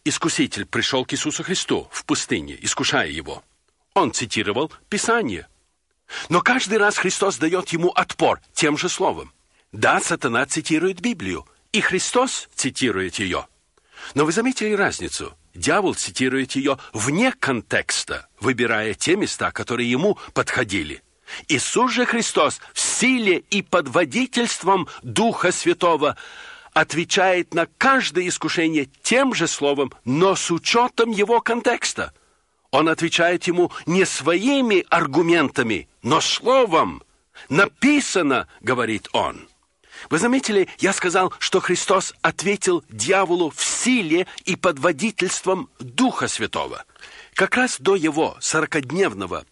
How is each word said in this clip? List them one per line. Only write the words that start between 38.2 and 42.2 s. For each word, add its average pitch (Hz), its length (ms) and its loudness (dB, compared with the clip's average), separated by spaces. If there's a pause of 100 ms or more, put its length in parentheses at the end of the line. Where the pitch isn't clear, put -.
говорит 117 520 -2
он. 90 360 -2 (600)
Вы 156 100 0
заметили, 220 500 2 (100)
я 185 140 2
сказал, 180 480 0
что - 200 2
Христос 180 600 0